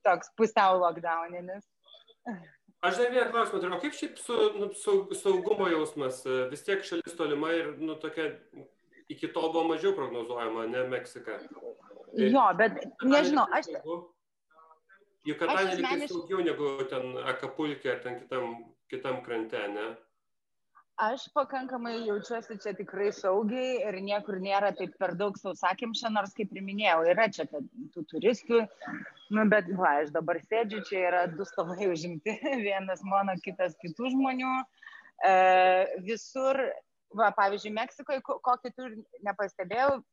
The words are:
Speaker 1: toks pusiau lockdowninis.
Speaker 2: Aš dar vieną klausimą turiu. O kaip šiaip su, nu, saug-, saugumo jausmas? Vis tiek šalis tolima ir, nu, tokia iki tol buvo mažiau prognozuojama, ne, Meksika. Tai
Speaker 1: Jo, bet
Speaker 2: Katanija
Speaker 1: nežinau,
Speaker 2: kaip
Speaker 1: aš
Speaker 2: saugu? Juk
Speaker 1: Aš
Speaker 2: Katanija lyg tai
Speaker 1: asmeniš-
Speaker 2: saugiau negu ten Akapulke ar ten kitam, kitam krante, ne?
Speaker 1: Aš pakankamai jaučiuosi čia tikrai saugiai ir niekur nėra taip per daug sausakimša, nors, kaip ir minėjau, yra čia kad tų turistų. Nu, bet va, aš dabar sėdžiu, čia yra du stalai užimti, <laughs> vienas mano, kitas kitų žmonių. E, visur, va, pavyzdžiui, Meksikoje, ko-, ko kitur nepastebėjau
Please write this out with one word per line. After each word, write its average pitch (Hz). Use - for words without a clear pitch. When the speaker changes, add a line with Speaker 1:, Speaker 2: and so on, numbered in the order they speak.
Speaker 1:
toks 208
pusiau 196
lockdowninis. 175
Speaker 2:
Aš 185
dar 240
vieną 240
klausimą 226
turiu. 180
O 175
kaip 294
šiaip -
su, -
nu, 202
saug-, 196
saugumo 190
jausmas? 151
Vis 143
tiek 196
šalis -
tolima 151
ir, 160
nu, 156
tokia 156
iki 151
tol 160
buvo 160
mažiau 165
prognozuojama, 117
ne, 127
Meksika. 117
Tai -
Speaker 1:
Jo, 226
bet 214
Speaker 2:
Katanija -
Speaker 1:
nežinau, 294
Speaker 2:
kaip 190
Speaker 1:
aš 311
Speaker 2:
saugu? -
Juk 147
Speaker 1:
Aš -
Speaker 2:
Katanija 285
lyg 185
tai 254
Speaker 1:
asmeniš- 294
Speaker 2:
saugiau 180
negu 147
ten 127
Akapulke 135
ar 120
ten 123
kitam, 127
kitam 127
krante, 113
ne? 110
Speaker 1:
Aš 226
pakankamai 262
jaučiuosi 220
čia 202
tikrai 196
saugiai 226
ir 190
niekur 202
nėra 196
taip 180
per 180
daug 196
sausakimša, 202
nors, 202
kaip -
ir 196
minėjau, 196
yra 208
čia 190
kad -
tų 170
turistų. 220
Nu, 214
bet 202
va, 180
aš 147
dabar 165
sėdžiu, 220
čia 196
yra 180
du 175
stalai 185
užimti, 175
<laughs> 269
vienas 190
mano, 196
kitas 185
kitų 226
žmonių. 262
E, 190
visur, 262
va, 208
pavyzdžiui, 202
Meksikoje, 254
ko-, -
ko 247
kitur 254
nepastebėjau 202